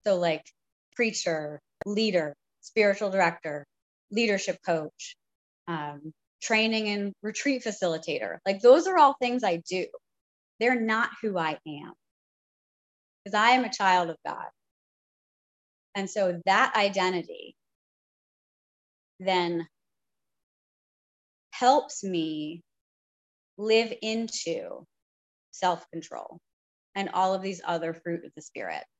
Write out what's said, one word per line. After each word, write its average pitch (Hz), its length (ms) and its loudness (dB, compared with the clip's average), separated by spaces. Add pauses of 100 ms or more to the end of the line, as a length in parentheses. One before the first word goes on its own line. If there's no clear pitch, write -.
So, 196 100 2
like, 165 340 -2 (460)
preacher, 160 640 -4 (240)
leader, 196 500 0 (280)
spiritual 202 480 2
director, 165 560 -2 (440)
leadership 202 540 0
coach, 160 520 -4 (520)
um, 151 440 -8 (300)
training 220 460 0
and 202 240 -4 (100)
retreat 240 400 -2
facilitator. 160 840 -4
Like, 196 140 0
those 277 260 10
are 370 100 2
all 294 240 8
things 247 240 0
I 175 120 2 (120)
do. 185 180 -4 (760)
They're 240 200 2
not 220 300 0 (100)
who 208 160 -2
I 160 300 -2
am, 147 260 -12 (1300)
'cause 196 100 -6
I 220 160 6
am 254 140 6
a 220 80 -6
child 180 360 4
of 160 160 -8
God. - 240 -8 (1500)
And 294 140 -4
so 180 380 0
that 214 300 4
identity 185 800 -2 (1700)
then 175 400 0 (1900)
helps - 520 2
me 160 580 -4 (960)
live 220 440 2
into 220 840 -6 (680)
self-control 170 880 -6 (560)
and 196 160 -4
all 190 240 2
of 190 80 -4
these 190 240 -6
other 165 280 -2
fruit 170 300 -8
of - 120 -18
the - 60 -16
Spirit. 82 420 -10 (160)